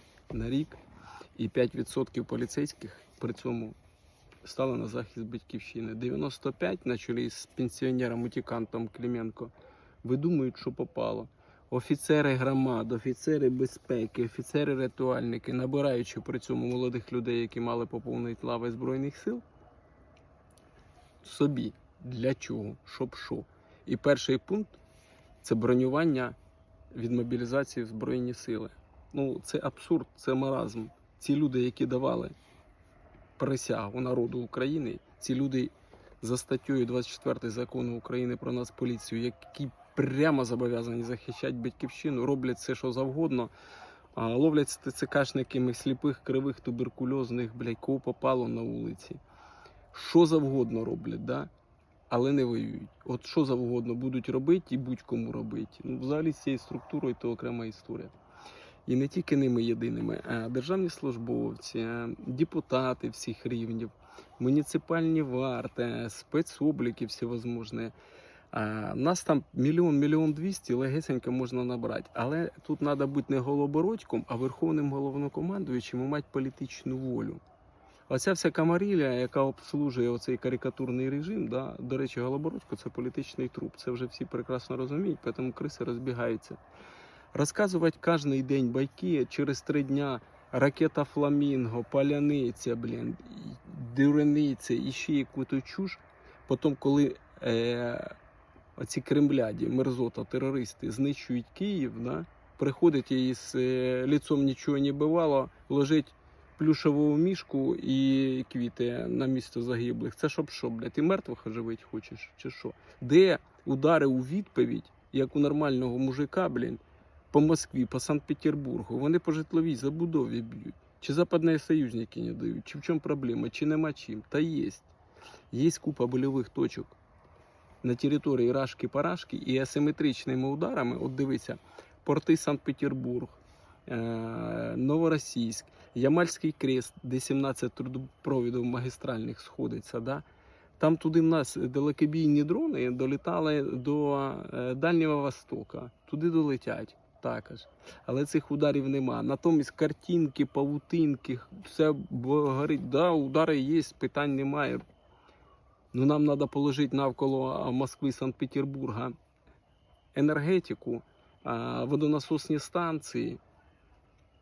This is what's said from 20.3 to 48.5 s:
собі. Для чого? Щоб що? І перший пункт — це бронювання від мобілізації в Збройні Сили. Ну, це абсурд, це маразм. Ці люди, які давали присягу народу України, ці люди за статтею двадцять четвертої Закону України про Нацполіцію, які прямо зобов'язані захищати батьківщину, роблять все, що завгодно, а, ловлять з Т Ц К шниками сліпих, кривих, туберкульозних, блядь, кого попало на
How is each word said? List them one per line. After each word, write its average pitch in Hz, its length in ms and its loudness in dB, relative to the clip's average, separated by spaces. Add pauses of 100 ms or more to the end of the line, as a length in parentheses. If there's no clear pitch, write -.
собі. 143 480 0 (320)
Для 127 300 -2
чого? - 500 -8
Щоб - 300 -8
що? - 300 -8 (420)
І - 100 -2
перший - 420 2
пункт — 208 320 -4 (720)
це - 120 0
бронювання 127 800 2 (600)
від 117 160 -2
мобілізації 123 720 -2
в 110 40 -10
Збройні 123 460 -4
Сили. 110 360 -6 (420)
Ну, 139 320 -2
це - 180 -2
абсурд, - 440 -2 (100)
це - 180 -2
маразм. 117 520 -2 (320)
Ці - 180 2
люди, 135 240 4
які 123 260 0
давали 127 440 0 (1080)
присягу 123 640 -2
народу 123 380 0
України, 127 600 -2 (200)
ці - 160 -4
люди 131 360 0 (520)
за 120 140 -2
статтею 131 500 0
двадцять 123 260 -4
четвертої 120 380 -4
Закону 120 480 -6
України 123 380 -4
про 123 160 -6
Нацполіцію, 120 720 -4
які 123 480 -8 (260)
прямо 135 480 4
зобов'язані 120 580 -2
захищати 123 500 -6
батьківщину, 127 720 -4
роблять 127 300 0
все, - 180 -6
що 127 180 -4
завгодно, 131 580 0 (640)
а, 113 140 -2
ловлять 147 400 4
з - 80 -8
Т - 140 -8
Ц - 160 -4
К 143 180 2
шниками 127 500 0
сліпих, 135 500 -2
кривих, 135 360 -2
туберкульозних, 123 960 -4
блядь, 117 240 -4
кого 135 200 -2
попало 127 480 0
на 117 140 -4